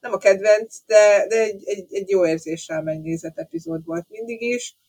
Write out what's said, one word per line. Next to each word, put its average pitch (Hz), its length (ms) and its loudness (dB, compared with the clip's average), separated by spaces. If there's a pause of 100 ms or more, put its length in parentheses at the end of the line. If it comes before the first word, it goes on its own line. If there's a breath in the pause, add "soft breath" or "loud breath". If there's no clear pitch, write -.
nem 240 120 -8
a 190 60 -2
kedvenc, 214 580 2 (100)
de, 208 420 6
de 226 120 0
egy, 214 240 -4
egy, 202 260 -8
egy 196 180 -8
jó 185 180 2
érzéssel 160 560 -6
megnézett 160 560 -8
epizód 165 460 -10
volt 165 240 -10
mindig 226 340 -12
is 240 340 -6 (120)